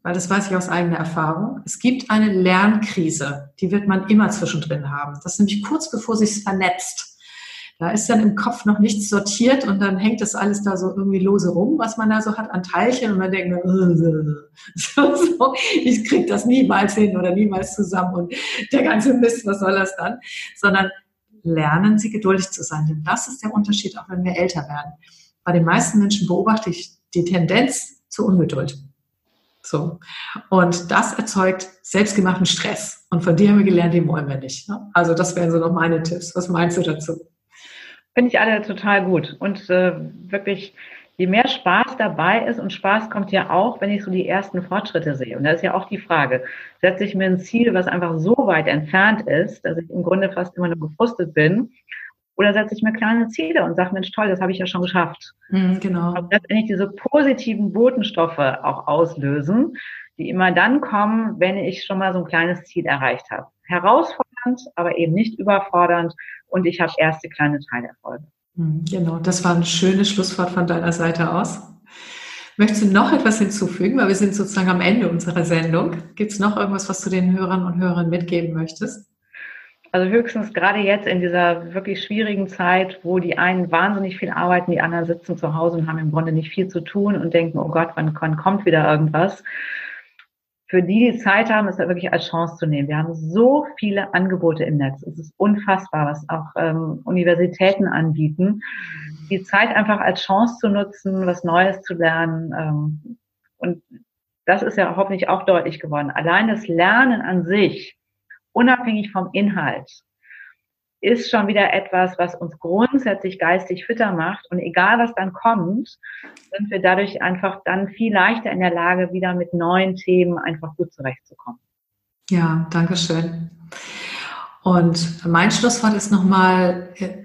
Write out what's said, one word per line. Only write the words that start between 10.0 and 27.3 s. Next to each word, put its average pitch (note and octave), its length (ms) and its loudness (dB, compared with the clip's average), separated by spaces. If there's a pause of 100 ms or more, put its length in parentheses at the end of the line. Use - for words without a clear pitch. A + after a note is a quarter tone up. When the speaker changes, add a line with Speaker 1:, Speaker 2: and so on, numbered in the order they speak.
Speaker 1:
das G3+ 160 -4
alles G3+ 280 -2
da G3+ 120 0
so F#3 140 -2
irgendwie G3 300 0
lose F#3+ 300 4
rum, G#3+ 300 2
was A3 160 -2
man A3 140 0
da G#3+ 120 2
so G#3+ 160 -2
hat G#3+ 140 -8
an F#3 100 -4
Teilchen A3 520 0
und F#3 60 2
man F#3 120 0
denkt, F3+ 340 -2
<laughs> E3 1120 0
so, - 400 2
so, C4 380 2 (220)
ich B3 320 2
krieg - 200 2
das G#3 180 -2
niemals G3+ 500 4
hin G3+ 200 4
oder F3+ 180 0
niemals G3 420 0
zusammen F#3 400 -2
und F3 180 -4 (400)
der C#4 100 4
ganze A3 300 4
Mist, A#3 320 2
was G3+ 160 -2
soll F#3+ 100 2
das G3 240 0
dann? F3+ 240 -6 (380)
Sondern F#3+ 320 2 (540)
lernen E3 540 4
Sie G#3+ 120 0
geduldig F#3+ 420 0
zu - 120 -10
sein, D#3 240 -4
denn D#3 160 -4
das F#3+ 240 -2
ist - 160 -14
der G#3+ 100 -6
Unterschied, G#3 440 -2
auch - 120 -18
wenn F3+ 140 -4
wir F3+ 140 -2
älter F3 300 -2
werden. D3 260 -10 (500)
Bei F3 80 -2
den E3+ 140 4
meisten G#3 340 4
Menschen G3+ 280 2
beobachte G3+ 420 0
ich - 280 -10 (160)
die E3+ 120 2
Tendenz F#3 840 0